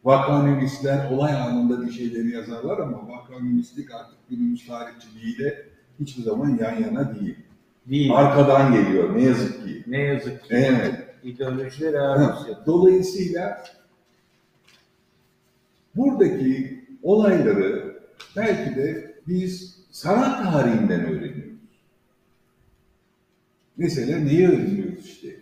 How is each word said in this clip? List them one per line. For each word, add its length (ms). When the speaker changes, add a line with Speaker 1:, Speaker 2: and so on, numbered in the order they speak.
Speaker 1:
Vakanüvisler 1040
olay 240
anında 520
bir 60
şeyleri 380
yazarlar 480
ama 300
vakanüvislik 840
artık 220
günümüz 360
tarihçiliğiyle 960
hiçbir 220
zaman 260
yan 220
yana 380
değil. 160
Speaker 2:
Değil. 240
Speaker 1:
Arkadan 580
geliyor 440
ne 60
yazık 420
ki. 220
Speaker 2:
Ne 120
yazık 460
ki. 60
Speaker 1:
Evet. 440
Speaker 2:
İdeolojiler 720
Speaker 1:
Ha, 120
Speaker 2:
ağırlık 320
yapıyor. 180
Speaker 1:
dolayısıyla 1000
buradaki 880
olayları 960
belki 400
de 380
biz 500
sanat 600
tarihinden 540
öğreniyoruz. 500
Mesela 420
neyi 300
öğreniyoruz 580
işte? 220